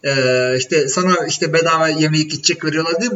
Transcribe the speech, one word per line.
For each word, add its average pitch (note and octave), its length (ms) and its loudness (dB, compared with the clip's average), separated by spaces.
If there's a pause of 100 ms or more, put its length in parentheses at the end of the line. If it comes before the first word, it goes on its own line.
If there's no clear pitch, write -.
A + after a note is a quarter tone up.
e, C#3 80 -2 (460)
işte C#3 300 0
sana F3+ 380 0
işte D#3 260 -2
bedava D#3+ 360 2
yemeği D#3 400 0
gidecek D#3+ 360 -2
veriyorlar D#3+ 360 -2
diye. A#3+ 160 -2